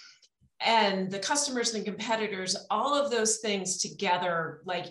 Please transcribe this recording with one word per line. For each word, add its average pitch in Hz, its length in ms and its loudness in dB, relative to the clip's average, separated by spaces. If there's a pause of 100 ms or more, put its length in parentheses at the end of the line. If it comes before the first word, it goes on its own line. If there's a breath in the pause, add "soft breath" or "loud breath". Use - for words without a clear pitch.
(600 loud breath)
and 196 500 4
the 196 100 -6
customers 254 540 0
and 214 120 -4
the 214 40 -2
competitors, 196 680 -2 (120)
all 240 260 2
of 285 160 2
those 220 260 2
things 196 400 -2
together, 175 880 0
like, 175 260 -4